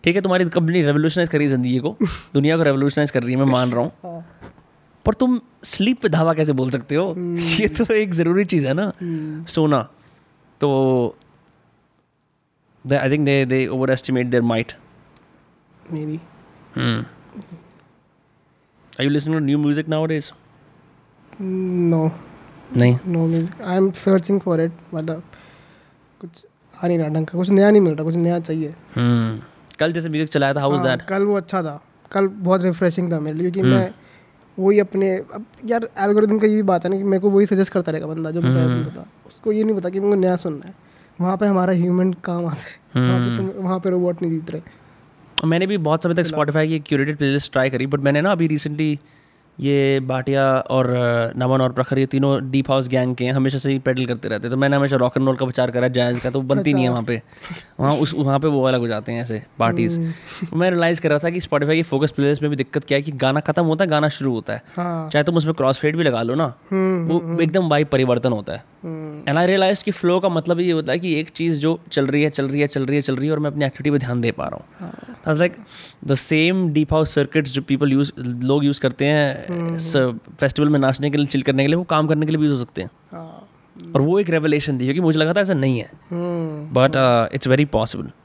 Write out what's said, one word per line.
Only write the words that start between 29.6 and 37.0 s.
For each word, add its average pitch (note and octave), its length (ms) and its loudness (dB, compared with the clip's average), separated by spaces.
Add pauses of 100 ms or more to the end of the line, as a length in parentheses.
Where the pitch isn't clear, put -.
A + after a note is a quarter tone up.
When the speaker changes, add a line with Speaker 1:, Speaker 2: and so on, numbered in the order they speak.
Speaker 1:
कल D#3+ 140 0
जैसे E3 160 -4
म्यूजिक D3+ 200 -2
चलाया C#3 260 2
था, C#3+ 60 0
how C#3 120 2
was C3 140 0
Speaker 2:
हाँ, B2+ 100 2
Speaker 1:
that? - 120 -10
Speaker 2:
कल F#3+ 140 0
वो G3+ 140 2
अच्छा F#3 260 -4
था, D3 200 -8 (300)
कल G3 140 2
बहुत F#3+ 360 0
रिफ्रेशिंग F3 500 0
था D#3 80 -2
मेरे D3+ 180 -6
लिए, F3+ 120 0
क्योंकि F#3 200 0
Speaker 1:
हम्म। F#3+ 100 6
Speaker 2:
मैं F#3 140 -4 (640)
वही G3 200 4
अपने, F#3+ 380 0
अब - 300 -10 (200)
यार, A3+ 220 -2 (100)
एल्गोरिदम G#3 400 4
का G#3+ 80 2
यही G#3+ 160 4
बात F#3 220 2
है F3+ 60 0
ना G3 60 0
कि G3 60 -4